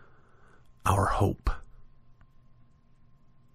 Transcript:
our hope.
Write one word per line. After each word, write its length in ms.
our 200
hope. 440